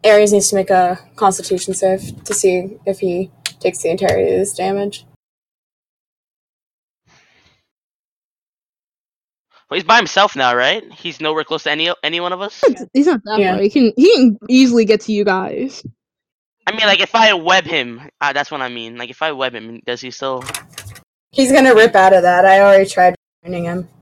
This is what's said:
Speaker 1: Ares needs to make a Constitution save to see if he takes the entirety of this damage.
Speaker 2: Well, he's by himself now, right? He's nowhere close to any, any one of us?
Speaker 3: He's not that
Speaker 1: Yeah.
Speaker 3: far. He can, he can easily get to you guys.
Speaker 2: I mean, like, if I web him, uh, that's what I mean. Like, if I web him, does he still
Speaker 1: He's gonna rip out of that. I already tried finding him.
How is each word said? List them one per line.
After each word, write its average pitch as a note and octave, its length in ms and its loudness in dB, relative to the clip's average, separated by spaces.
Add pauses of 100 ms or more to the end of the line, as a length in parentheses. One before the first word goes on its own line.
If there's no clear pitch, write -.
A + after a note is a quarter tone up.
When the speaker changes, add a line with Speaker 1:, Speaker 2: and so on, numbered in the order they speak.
Speaker 1:
Ares G#3 280 6
needs G3+ 160 2
to G#3 60 -4
make F#3+ 140 -2
a F3+ 300 2 (160)
Constitution F#3+ 580 -2
save F#3+ 500 -4
to G#3 100 -8
see F#3 520 -2
if G3 140 -6
he F3+ 320 -6 (280)
takes F3+ 220 -6
the E3 80 -4
entirety F#3 440 -2
of F#3 60 0
this G3 160 -6
damage. G3+ 500 -8 (4000)
Speaker 2:
Well, - 60 -8
he's F#3 80 -4
by A3 140 4
himself G3+ 400 0
now, B2 180 0
right? C#3 280 -2 (100)
He's - 260 -14
nowhere D#3 240 -4
close D#3+ 200 -8
to D3+ 80 -4
any, D#3+ 200 -4 (120)
any E3 180 -4
one F3 100 -6
of F3+ 80 -8
us? G3+ 240 -8 (300)
Speaker 3:
He's C#4+ 140 2
not C#4 180 -2
that G#3+ 140 -4
Speaker 1:
Yeah. F#3+ 160 0
Speaker 3:
far. G3+ 80 -4
He G#3 60 0
can, A#3+ 280 2
he F#4 180 6
can B3 220 4 (100)
easily A#3+ 380 4
get G#3+ 160 0
to - 100 -8
you G#3 140 -2
guys. G3+ 580 -6 (840)
Speaker 2:
I F#3 60 -4
mean, A3 140 -4
like, G3 160 2
if F#3+ 140 -4
I A3 180 4
web F3+ 320 0
him, B2+ 360 -6 (200)
uh, C#3+ 100 -2
that's C#3+ 200 -6
what C#3+ 100 -8
I B2+ 80 -6
mean. A#2 280 -14
Like, A#2+ 120 -14
if B2+ 120 -12
I D#3 120 -4
web C3 200 -6
him, A2+ 320 -16
does B2 140 -8
he B2+ 120 -14
still C3 320 -8 (880)
Speaker 1:
He's C4 200 0
gonna C4 240 6
rip A3+ 200 4
out F#3+ 180 6
of F3+ 100 4
that. F3+ 220 2
I F#3+ 160 6
already G3 280 4
tried F3+ 260 2 (280)
finding F3 220 -10
him. F3 220 -8 (140)